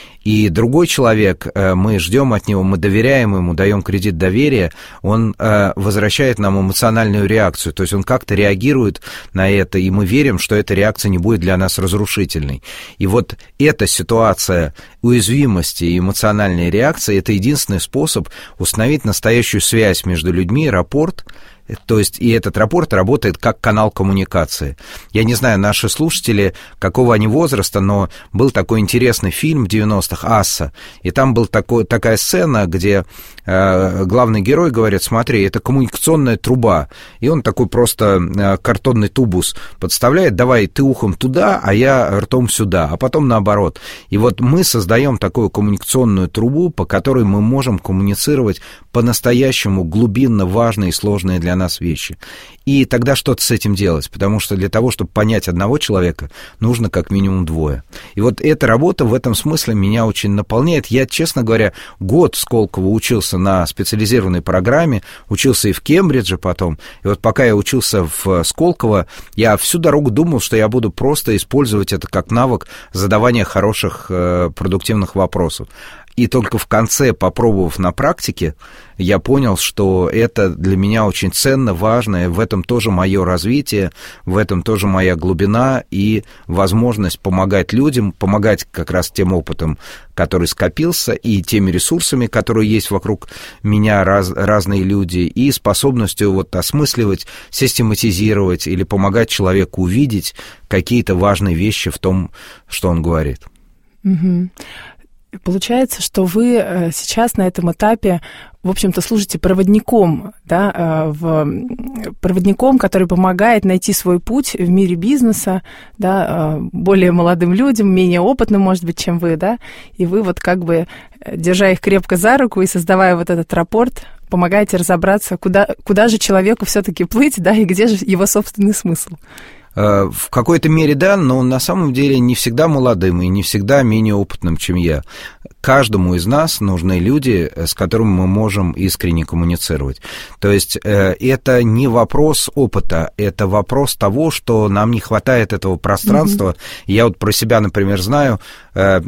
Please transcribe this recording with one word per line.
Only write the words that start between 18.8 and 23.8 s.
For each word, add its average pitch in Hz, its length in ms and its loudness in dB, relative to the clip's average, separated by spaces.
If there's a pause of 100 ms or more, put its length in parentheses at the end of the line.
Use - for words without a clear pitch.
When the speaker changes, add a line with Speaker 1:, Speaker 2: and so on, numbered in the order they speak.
Speaker 1:
настоящую 110 560 0
связь 110 440 0
между 87 280 -2
людьми, 90 220 0 (160)
рапорт. 135 540 -2 (600)
То 113 100 2
есть - 220 -2
и 123 100 2
этот 110 280 0
рапорт 113 360 0
работает 98 460 0
как - 200 -2
канал 107 300 0